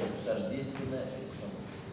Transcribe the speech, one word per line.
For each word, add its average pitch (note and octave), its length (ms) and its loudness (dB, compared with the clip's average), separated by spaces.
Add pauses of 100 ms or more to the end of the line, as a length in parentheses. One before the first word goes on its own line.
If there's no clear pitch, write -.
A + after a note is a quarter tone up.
это - 320 2
тождественная B2+ 720 2
перестановка. - 680 -4 (220)